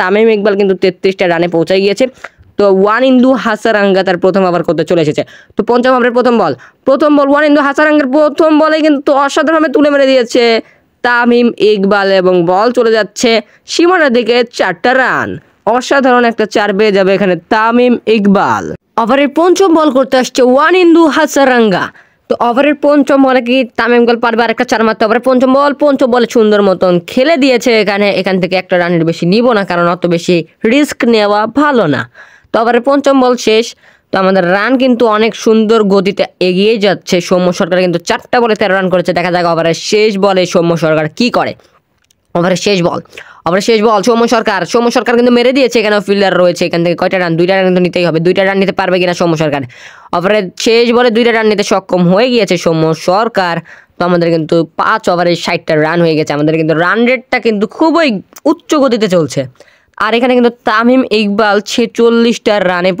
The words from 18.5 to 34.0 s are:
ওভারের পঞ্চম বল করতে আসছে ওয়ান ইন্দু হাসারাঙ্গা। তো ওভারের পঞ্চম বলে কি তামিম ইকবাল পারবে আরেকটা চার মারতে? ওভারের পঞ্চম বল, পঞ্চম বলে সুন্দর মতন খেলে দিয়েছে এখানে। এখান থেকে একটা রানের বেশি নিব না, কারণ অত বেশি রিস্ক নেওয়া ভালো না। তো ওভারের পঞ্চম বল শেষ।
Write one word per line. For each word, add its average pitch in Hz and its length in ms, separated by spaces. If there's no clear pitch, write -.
ওভারের 269 360
পঞ্চম 359 400
বল 311 180
করতে 262 260
আসছে 247 180
ওয়ান 302 300
ইন্দু 339 200
হাসারাঙ্গা। 254 680
তো 233 60
ওভারের 277 360
পঞ্চম 285 420
বলে 262 220
কি 247 80
তামিম 240 240
ইকবাল 233 220
পারবে 226 220
আরেকটা 220 260
চার 220 140
মারতে? 220 200
ওভারের 233 220
পঞ্চম 254 300
বল, 285 140
পঞ্চম 277 320
বলে 240 120
সুন্দর 214 320
মতন 185 240
খেলে 277 300
দিয়েছে 254 280
এখানে। 202 240
এখান 190 220
থেকে 185 200
একটা 185 200
রানের 170 260
বেশি 165 240
নিব 233 140
না, 196 120
কারণ 175 240
অত 175 100
বেশি 170 220
রিস্ক 285 260
নেওয়া 208 260
ভালো 269 260
না। - 60
তো - 120
ওভারের 240 260
পঞ্চম 277 340
বল 247 120
শেষ। 220 180